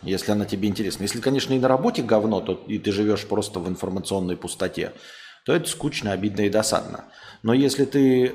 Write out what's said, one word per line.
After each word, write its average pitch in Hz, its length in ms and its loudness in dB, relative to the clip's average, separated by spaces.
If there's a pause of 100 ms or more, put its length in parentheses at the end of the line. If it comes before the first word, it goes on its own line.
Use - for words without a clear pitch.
если 92 300 -2
она 104 140 0
тебе 101 220 -2
интересна. 95 360 -2
Если, 104 180 -4
конечно, 135 320 0
и 131 60 2
на 127 80 2
работе 147 340 2
говно, 107 400 2
то 92 260 -4
и 104 120 -4
ты 107 120 -2
живешь 104 360 0
просто 101 320 -2
в 87 100 -4
информационной 92 680 -4
пустоте, 87 560 -6 (540)
то 143 80 2
это 160 160 0
скучно, 107 440 -4
обидно 98 280 -2
и 101 80 4
досадно. - 560 0 (380)
Но 113 100 4
если 135 320 4
ты, 127 500 4